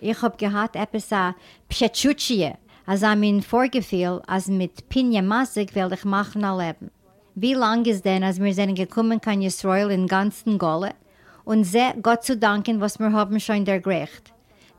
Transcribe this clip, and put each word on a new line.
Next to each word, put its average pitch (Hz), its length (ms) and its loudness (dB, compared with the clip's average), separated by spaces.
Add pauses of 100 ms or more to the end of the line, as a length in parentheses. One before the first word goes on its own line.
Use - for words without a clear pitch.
איך 226 220 -2
האב 233 140 0
געהאט 208 400 -2
עפעס 214 360 -6
א 185 160 2 (380)
פשעטשטשיא. 233 840 0 (380)
אז 196 160 0
א 214 120 4
מין 208 260 2
פארגעפיל, 220 720 0 (160)
אז 190 220 -2
מיט 185 380 -2
פניה 240 340 2
מזיק 214 500 -2
וועל 185 200 -2
איך 190 140 -6
מאכן 202 400 -2
א 190 120 -2
לעבן. 170 300 -6 (500)
ווי 247 180 0
לאנג 233 320 2
איז 202 140 0
דען, 190 220 2
אז 190 160 0
מיר 196 140 0
זענען 196 220 0
געקומען, 226 440 0
קיין 202 220 0
ישראל 196 500 0
אין 185 140 2
גאנצן 196 520 0
גולה? 175 320 0 (580)
און 220 160 4
זע, 233 260 2 (120)
גאט 233 200 2
צו 262 140 -2
דאנקען, 208 420 0
וואס 202 220 -2
מיר 214 180 2
האבן 208 220 0
שוין 208 240 0
דערגרייכט. 185 680 -2 (500)